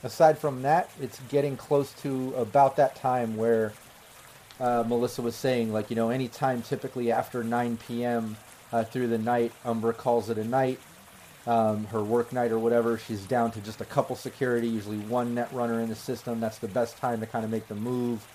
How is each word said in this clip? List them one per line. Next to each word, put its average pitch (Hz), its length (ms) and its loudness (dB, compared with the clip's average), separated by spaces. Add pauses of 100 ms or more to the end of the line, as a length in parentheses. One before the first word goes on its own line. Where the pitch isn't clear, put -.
aside 156 340 6
from 135 240 -4
that, 156 280 2 (120)
it's 123 180 -8 (100)
getting 139 280 2
close 143 340 2 (120)
to 131 340 -2
about 131 400 6
that 139 180 4
time 123 400 0
where, 110 380 2 (840)
uh, 120 280 2
Melissa 120 360 0
was 117 120 -2
saying, 117 380 0
like, 107 160 -2
you 120 60 -2
know, 113 160 2
any 131 160 -2
time 127 340 -2
typically 120 500 -4
after 120 320 -2
nine 117 340 -2
P 120 280 -6
M, 113 320 -2 (340)
uh, 113 120 2
through 123 240 -2
the 113 120 2
night, 117 320 0 (140)
Umbra 113 280 0
calls 117 380 0
it 107 80 -2
a 107 40 -4
night, 131 360 0 (680)
um, 110 400 2
her 107 160 -2
work 117 320 0
night 123 180 0
or 113 60 2
whatever. 117 400 4
She's 110 240 -6
down 117 300 2
to 110 100 -10
just 110 200 -10
a 101 40 -6
couple 131 300 0
security, 120 520 -2
usually 107 300 -4
one 120 380 -2
net 120 180 -2
runner 117 260 -2
in 113 100 -2
the 110 60 -6
system. 117 440 -6
That's 110 180 -4
the 117 100 -8
best 117 300 -2
time 120 220 -2
to 110 80 -6
kinda 110 200 -4
make 110 200 -4
the 107 80 -10
move. 120 600 -4